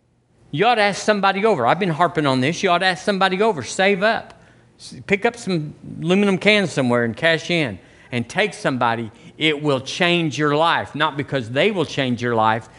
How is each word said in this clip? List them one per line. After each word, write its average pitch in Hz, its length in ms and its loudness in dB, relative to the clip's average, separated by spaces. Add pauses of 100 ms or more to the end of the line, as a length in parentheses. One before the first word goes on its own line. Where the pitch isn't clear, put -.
(520)
You 165 140 2
ought 240 100 4
to 214 60 4
ask 202 200 0
somebody 196 420 2
over. 170 220 2
I've 160 140 4
been 196 100 0
harping 160 340 0
on 131 160 2
this. 151 220 -2
You 190 80 2
ought 175 80 4
to 185 80 0
ask 180 180 -2
somebody 190 380 0
over. 202 200 0
Save 190 400 0
up. - 380 -2 (380)
S-, - 160 -20 (120)
pick 196 200 0
up 226 100 -2
some 160 380 -4 (260)
aluminum 190 380 2
cans 202 320 2
somewhere 120 340 2
and 113 120 -4
cash 160 340 0
in 139 280 -2 (340)
and 117 160 -4
take 208 260 -2
somebody. 117 560 -2 (280)
It 151 220 0
will 143 200 0
change 170 580 -2
your 147 160 0
life, 151 400 0
not 147 220 -2
because 135 340 -4
they 151 200 0
will 175 160 -2
change 123 360 -4
your 120 140 -2
life, 110 320 0 (100)